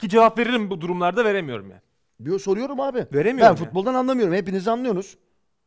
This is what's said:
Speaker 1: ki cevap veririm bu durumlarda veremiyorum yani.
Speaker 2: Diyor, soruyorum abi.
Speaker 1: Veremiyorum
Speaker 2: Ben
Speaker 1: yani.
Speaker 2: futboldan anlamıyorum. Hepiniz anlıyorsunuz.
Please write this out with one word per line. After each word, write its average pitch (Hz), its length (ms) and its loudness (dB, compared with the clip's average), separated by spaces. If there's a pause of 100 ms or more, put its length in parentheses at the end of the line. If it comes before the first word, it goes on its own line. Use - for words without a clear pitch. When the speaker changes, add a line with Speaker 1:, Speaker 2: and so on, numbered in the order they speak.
Speaker 1:
ki 214 80 -6
cevap 226 300 6
veririm 233 320 0
bu 185 100 -6
durumlarda 175 440 -2
veremiyorum 139 460 -4
yani. 92 100 -20 (440)
Speaker 2:
Diyor, 185 160 -4
soruyorum 240 400 -2
abi. 269 180 -4 (140)
Speaker 1:
Veremiyorum 190 280 0
Speaker 2:
Ben 226 60 10
Speaker 1:
yani. 175 100 8
Speaker 2:
futboldan 180 380 -4
anlamıyorum. 254 400 0
Hepiniz 190 340 -4
anlıyorsunuz. 233 480 -4 (500)